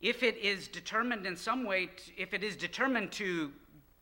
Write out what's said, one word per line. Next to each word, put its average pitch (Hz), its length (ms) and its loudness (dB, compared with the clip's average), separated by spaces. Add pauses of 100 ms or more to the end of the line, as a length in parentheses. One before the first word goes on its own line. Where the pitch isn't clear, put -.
If 233 220 2
it 226 160 4
is 196 300 0
determined 214 580 -2
in 180 100 -2
some 247 280 0
way, 190 220 2
t-, - 300 -16
if 190 160 -4
it 196 100 -2
is 202 140 -2
determined 208 560 2
to 170 400 0 (500)